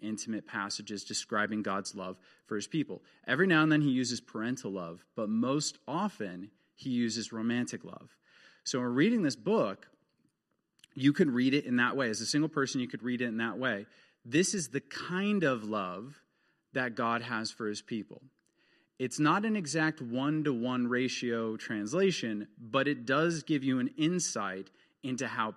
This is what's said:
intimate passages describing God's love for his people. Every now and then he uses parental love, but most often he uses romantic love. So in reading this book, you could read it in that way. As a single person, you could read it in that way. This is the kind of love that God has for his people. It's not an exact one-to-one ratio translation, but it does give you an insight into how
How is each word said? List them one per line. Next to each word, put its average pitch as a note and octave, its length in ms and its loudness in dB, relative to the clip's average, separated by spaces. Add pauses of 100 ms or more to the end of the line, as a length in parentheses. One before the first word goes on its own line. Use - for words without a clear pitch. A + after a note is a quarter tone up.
intimate A2 440 -6
passages G2+ 600 -6
describing G#2 560 -2
God's G2+ 340 -4
love F#2 220 -8 (280)
for G#2+ 120 -4
his G#2 100 -6
people. C#3 340 -4 (240)
Every D3+ 220 4
now D#3 160 6
and D#3 80 6
then D3+ 80 6
he C#3+ 120 4
uses B2 280 0
parental A2 520 -6
love, F2 340 -8 (100)
but A2 140 -2
most B2 480 0 (100)
often G#2+ 640 -4 (240)
he - 140 -8
uses A#2 420 0
romantic A#2 540 -2
love. - 320 -16 (480)
So C3 160 -2
in B2 140 0
reading G#3 280 6
this C#3 140 0
book, A#2 500 0 (1040)
you C#3 200 6
could E3 160 6
read B2+ 240 4
it D3 100 2
in B2 140 0
that B2 180 2
way. C3 140 0
As A2 100 -4
a A2+ 60 -6
single D3+ 240 2
person, C3+ 320 -2
you B2 80 -4
could A2+ 140 -12
read B2 180 -2
it B2 60 0
in A2 100 -4
that A#2 200 -2
way. A#2 280 -2 (400)
This D3 280 2
is E3+ 140 -4
the C#3 140 -4
kind G3 640 0
of B2 180 2
love G#2 580 -6 (520)
that B2+ 220 -2
God A#2 260 0
has A2+ 280 -4
for A2+ 180 -6
his G#2 140 -4
people. - 400 -8 (800)
It's B2+ 200 -4
not E3+ 260 4
an A3 100 2
exact D#3 460 0
one-to-one B2+ 840 0
ratio A#2+ 680 0
translation, A2 920 -2 (100)
but C3 300 0
it B2 160 -2
does D#3 380 2
give C#3+ 200 0
you C3 160 4
an B2 180 0
insight A2+ 720 0 (340)
into B2+ 240 -2
how A2 300 -2